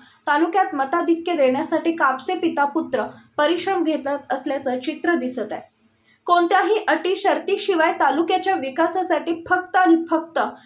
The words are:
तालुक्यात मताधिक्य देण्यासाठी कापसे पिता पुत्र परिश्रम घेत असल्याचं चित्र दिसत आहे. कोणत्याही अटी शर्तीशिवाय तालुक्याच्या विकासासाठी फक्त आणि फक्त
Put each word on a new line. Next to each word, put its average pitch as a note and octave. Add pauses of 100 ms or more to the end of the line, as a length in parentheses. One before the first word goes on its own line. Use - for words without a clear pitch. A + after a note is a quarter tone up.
(280)
तालुक्यात E4
मताधिक्य E4
देण्यासाठी D#4
कापसे D4+
पिता C#4+
पुत्र C#4+ (340)
परिश्रम F4
घेत D4 (220)
असल्याचं C4
चित्र D#4
दिसत B3
आहे. - (540)
कोणत्याही F4
अटी D#4
शर्तीशिवाय F4+
तालुक्याच्या F4
विकासासाठी E4
फक्त F4+
आणि F4+ (140)
फक्त - (260)